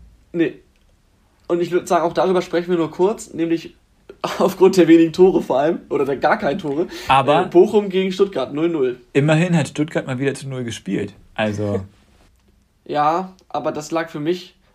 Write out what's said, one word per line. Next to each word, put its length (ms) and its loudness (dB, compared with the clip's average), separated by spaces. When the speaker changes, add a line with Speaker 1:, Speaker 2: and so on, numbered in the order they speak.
Speaker 1:
Nee. 220 -2
Und 140 -2
ich 100 -4
würd 160 -2
sagen, 180 2
auch 80 -2
darüber 300 0
sprechen 280 -4
wir 80 0
nur 120 -2
kurz, 420 -2
nämlich 440 -4
<laughs> 200 -20
aufgrund 380 4
der 100 6
wenigen 240 8
Tore 300 4
vor 180 0
allem, 200 0
oder 140 0
der 120 -2
gar 220 0
keinen 200 -2
Tore. 300 -4
Speaker 2:
Aber 380 2
Speaker 1:
Äh, 60 -8
Bochum 380 4
gegen 220 -2
Stuttgart, 420 -2
null 160 -2
null. 300 -2
Speaker 2:
immerhin 440 2
hat 120 0
Stuttgart 400 -4
mal 100 -6
wieder 160 -2
zu 140 -14
null 160 -8
gespielt. 480 -6
Also 480 -4
Speaker 1:
<laughs> 500 -20
Ja, 500 -2
aber 220 -6
das 200 -10
lag 180 -4
für 120 -12
mich 360 -6